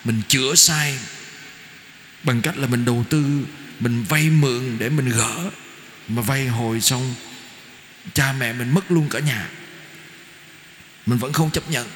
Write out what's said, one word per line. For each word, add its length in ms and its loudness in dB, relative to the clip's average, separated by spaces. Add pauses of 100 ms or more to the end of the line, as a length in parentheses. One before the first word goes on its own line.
Mình 240 0
chữa 280 2
sai 440 4 (1200)
bằng 180 2
cách 160 -2
là 100 0
mình 180 2
đầu 240 2
tư, 360 2 (340)
mình 240 0
vay 260 2
mượn 500 4
để 100 -2
mình 200 2
gỡ. 400 -2 (580)
Mà 140 -2
vay 260 0
hồi 340 0
xong, 340 0 (1000)
cha 200 2
mẹ 200 -2
mình 200 0
mất 180 2
luôn 180 4
cả 100 -2
nhà. 300 -2 (1600)
Mình 120 2
vẫn 160 -2
không 180 2
chấp 180 -4
nhận. 260 -2